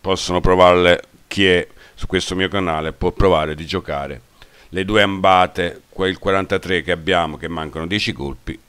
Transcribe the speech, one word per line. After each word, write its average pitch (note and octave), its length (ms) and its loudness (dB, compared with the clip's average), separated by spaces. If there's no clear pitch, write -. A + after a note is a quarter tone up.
possono F2+ 400 -2
provarle, F2+ 640 6
chi G2+ 180 0
è F2+ 220 2
su - 140 -8
questo F#2 260 -2
mio F#2 140 -2
canale D#2+ 440 -4
può F2+ 200 -2
provare D#2 420 2
di D#2 100 -12
giocare C#2+ 580 -8
le F#2+ 140 -4
due G#2 180 2
ambate, F#2 880 2
quel F#2+ 300 -4
quarantatré F#2+ 640 -2
che E2+ 100 -4
abbiamo E2 440 -2
che D#2 120 -10
mancano D#2+ 380 -8
dieci G#2 260 -4
colpi, C#2 460 -10